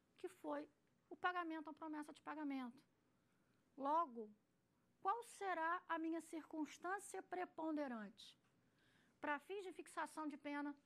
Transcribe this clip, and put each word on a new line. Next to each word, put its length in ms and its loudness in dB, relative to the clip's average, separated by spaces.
que 120 -4
foi 400 -2
o 80 -8
pagamento, 520 2
a 60 -8
promessa 380 -4
de 80 -16
pagamento. 640 -2
Logo, 580 4
qual 220 2
será 680 2
a 100 2
minha 240 2
circunstância 1000 -4
preponderante? 1200 -2
Para 180 6
fins 240 -4
de 100 -4
fixação 560 -2
de 80 -4
pena 500 -2